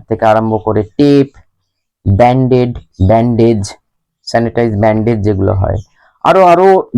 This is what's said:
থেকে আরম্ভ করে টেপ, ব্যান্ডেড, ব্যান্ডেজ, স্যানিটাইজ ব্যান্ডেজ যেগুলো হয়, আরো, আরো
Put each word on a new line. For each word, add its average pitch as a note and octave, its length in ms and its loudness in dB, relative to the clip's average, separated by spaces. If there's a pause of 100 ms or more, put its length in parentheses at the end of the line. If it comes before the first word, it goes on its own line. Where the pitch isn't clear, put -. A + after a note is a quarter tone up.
থেকে A2+ 160 -4
আরম্ভ A2 380 0
করে G#2+ 200 -2
টেপ, C#3+ 440 0 (920)
ব্যান্ডেড, B2 600 0 (300)
ব্যান্ডেজ, A2+ 680 0 (500)
স্যানিটাইজ A#2 520 -4
ব্যান্ডেজ A2 480 -2
যেগুলো G2 300 -2
হয়, F#2+ 240 -4 (460)
আরো, F3+ 220 4
আরো F#3 520 2